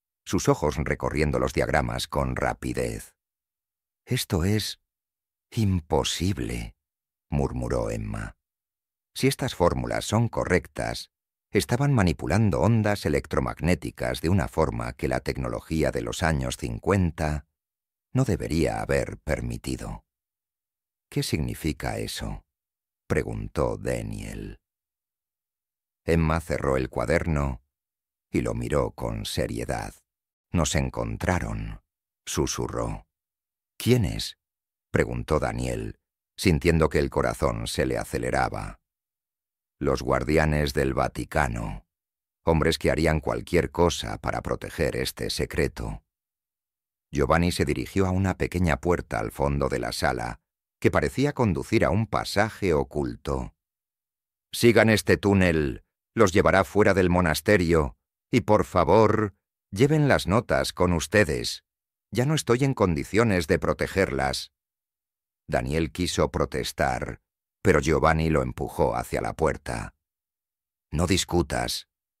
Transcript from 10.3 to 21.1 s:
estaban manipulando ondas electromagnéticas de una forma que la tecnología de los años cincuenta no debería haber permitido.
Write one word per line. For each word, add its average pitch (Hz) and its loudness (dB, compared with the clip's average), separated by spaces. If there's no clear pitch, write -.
estaban 123 2
manipulando 87 2
ondas 104 2
electromagnéticas 67 -2
de 80 0
una 85 2
forma 60 -2
que 69 -4
la 64 0
tecnología 65 -2
de 64 -4
los 57 -6
años 67 0
cincuenta 76 -2
no 131 2
debería 60 -2
haber 67 -2
permitido. 58 -6